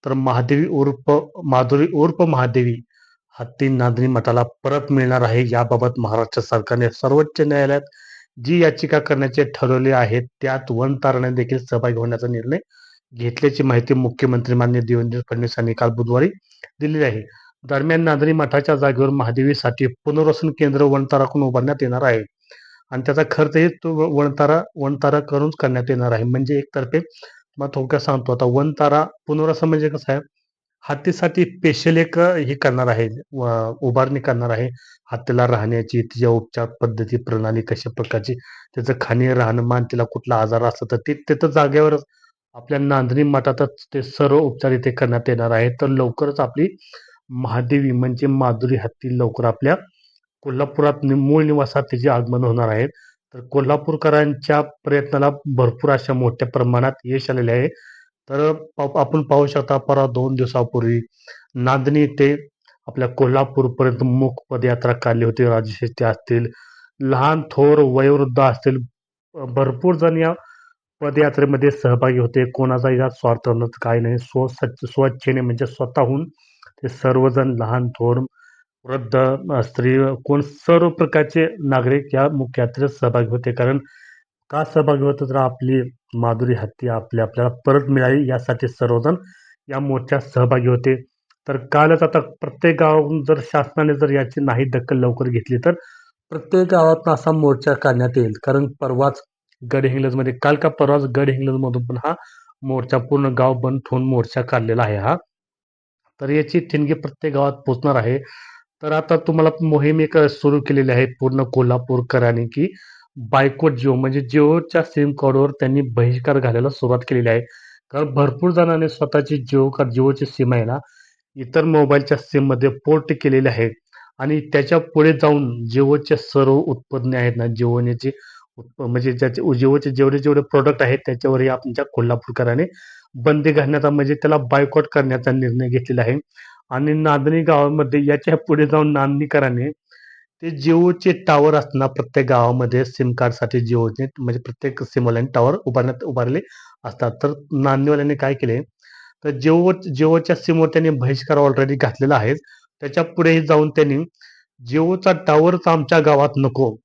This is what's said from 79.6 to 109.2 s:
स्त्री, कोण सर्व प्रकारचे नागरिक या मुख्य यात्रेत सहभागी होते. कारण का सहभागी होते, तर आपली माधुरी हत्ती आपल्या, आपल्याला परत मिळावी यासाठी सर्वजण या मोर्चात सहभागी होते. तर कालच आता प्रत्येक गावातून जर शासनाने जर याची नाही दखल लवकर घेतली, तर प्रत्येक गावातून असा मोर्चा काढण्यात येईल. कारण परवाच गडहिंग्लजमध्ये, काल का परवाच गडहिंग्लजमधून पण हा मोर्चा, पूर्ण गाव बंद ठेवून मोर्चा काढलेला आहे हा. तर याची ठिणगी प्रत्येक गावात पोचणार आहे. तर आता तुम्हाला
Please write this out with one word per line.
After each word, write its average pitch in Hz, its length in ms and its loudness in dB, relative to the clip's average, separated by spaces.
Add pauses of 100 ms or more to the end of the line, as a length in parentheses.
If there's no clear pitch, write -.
स्त्री, 127 360 0 (260)
कोण 143 160 0
सर्व 170 500 2
प्रकारचे 160 560 0 (220)
नागरिक 135 460 0
या 135 140 2
मुख्य 131 340 -4
यात्रेत 131 260 -2
सहभागी 120 380 0
होते. 120 260 -4
कारण 127 260 0 (720)
का 151 140 -4
सहभागी 147 380 2
होते, 139 280 -2
तर 131 60 -2
आपली 127 540 0 (240)
माधुरी 117 400 0
हत्ती 107 340 -8
आपल्या, 113 360 -4
आपल्याला 120 260 -2 (160)
परत 139 220 2
मिळावी 135 400 2
यासाठी 123 400 -4
सर्वजण 120 460 0 (560)
या 135 80 -6
मोर्चात 135 420 -2
सहभागी 123 460 0
होते. 127 360 2 (460)
तर 135 80 -4
कालच 147 460 2
आता 160 180 2
प्रत्येक - 600 -2
गावातून 156 420 2
जर 147 200 2
शासनाने 151 520 0
जर 143 160 0
याची 139 340 -2
नाही 127 200 0
दखल 127 320 -2
लवकर 123 320 0
घेतली, 120 280 -4
तर 165 160 0 (580)
प्रत्येक 180 400 -2
गावातून 160 440 2
असा 160 180 -2
मोर्चा 143 420 2
काढण्यात 123 420 0
येईल. 113 160 0 (140)
कारण 139 200 0 (140)
परवाच 135 400 -2 (520)
गडहिंग्लजमध्ये, 131 600 -2 (100)
काल 143 120 4
का 151 140 -2
परवाच 143 340 2
गडहिंग्लजमधून 131 840 -2
पण 123 100 -6
हा 151 180 -4 (480)
मोर्चा, 131 360 -2
पूर्ण 139 280 0
गाव 127 280 0
बंद 131 260 -4
ठेवून 127 240 -4
मोर्चा 127 380 -2
काढलेला 117 400 0
आहे 107 140 -2
हा. 117 200 0 (1040)
तर 139 100 -6
याची 151 300 0
ठिणगी 147 320 -2
प्रत्येक 147 420 -6
गावात 139 180 0
पोचणार 135 420 -2
आहे. 120 240 0 (640)
तर 151 100 -4
आता 160 240 0
तुम्हाला 160 340 2 (120)